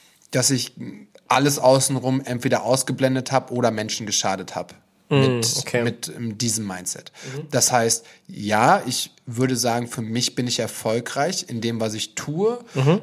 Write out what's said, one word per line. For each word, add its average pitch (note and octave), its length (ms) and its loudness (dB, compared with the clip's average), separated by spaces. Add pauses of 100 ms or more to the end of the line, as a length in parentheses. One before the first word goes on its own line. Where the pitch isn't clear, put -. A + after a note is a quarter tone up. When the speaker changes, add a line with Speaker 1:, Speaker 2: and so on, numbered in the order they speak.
(300)
Speaker 1:
dass B2+ 200 2
ich B2+ 220 -2 (560)
alles C#3+ 300 4
außenrum C3 680 4
entweder A#2+ 400 0
ausgeblendet C3 680 0
hab C3 180 2
oder A#2+ 200 2
Menschen A2 360 -4
geschadet F#2+ 500 -2
hab F2+ 180 -8 (360)
Speaker 2:
Mhm, C#3+ 100 6
Speaker 1:
mit, A#2+ 380 2
Speaker 2:
okay. B2 260 -2
Speaker 1:
mit, A#2 320 -4
ähm, A2+ 220 -6
diesem A2 280 -2
Mindset. F#2 460 -10 (240)
Speaker 2:
Mhm. D3 140 -12
Speaker 1:
Das B2 200 2
heißt, A#2 360 2 (200)
ja, A2 600 2
ich - 240 -4 (160)
würde B2+ 280 0
sagen, A#2 320 0
für A#2+ 140 -8
mich A2+ 340 -2
bin B2 120 -2
ich A#2+ 140 -2
erfolgreich B2 880 -2
in A#2+ 120 -6
dem, A#2 180 -2
was A2 140 -2
ich - 220 -8
tue. G#3 440 -2 (160)
Speaker 2:
Mhm. D3 280 4